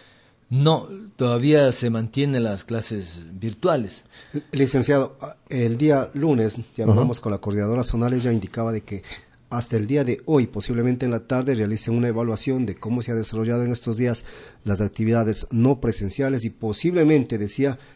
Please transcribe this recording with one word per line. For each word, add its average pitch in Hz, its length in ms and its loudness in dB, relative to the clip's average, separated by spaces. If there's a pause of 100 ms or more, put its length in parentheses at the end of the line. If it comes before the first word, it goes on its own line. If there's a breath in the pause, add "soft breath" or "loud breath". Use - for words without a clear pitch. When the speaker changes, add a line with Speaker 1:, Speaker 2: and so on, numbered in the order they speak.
(500 soft breath)
Speaker 1:
No, 139 380 2 (260)
todavía 127 560 4
se 120 200 -2
mantienen 123 520 0
las 104 220 -4
clases 98 580 -8 (120)
virtuales. 113 680 -4 (460 loud breath)
Speaker 2:
Licenciado, 135 640 2 (320)
el 117 300 0
día 143 360 4
lunes, 135 420 2 (200)
ya 117 60 -4
Speaker 3:
Ajá. 110 100 6
Speaker 2:
hablamos 120 280 4
con 113 100 -4
la 101 80 -2
coordinadora 104 460 -2
zonal, 120 300 0
ella 123 180 0
indicaba 113 400 -2
de 107 80 -4
que 98 220 -10 (480 loud breath)
hasta 120 260 -4
el 104 100 2
día 139 180 2
de 123 220 -2
hoy, 139 200 2
posiblemente 123 600 -2
en 120 60 0
la 113 140 -4
tarde, 131 280 0
realicen 110 400 -2
una 120 140 2
evaluación 117 580 -2
de 95 80 -6
cómo 117 260 -4
se 120 120 -6
ha - 20 -2
desarrollado 113 500 -2
en 123 80 -2
estos 117 240 -4
días 120 300 -2 (380 loud breath)
las 101 160 0
actividades 110 680 0
no 127 300 2
presenciales 117 640 -2
y 110 60 -4
posiblemente, 147 880 2
decía, 131 400 -2 (180 soft breath)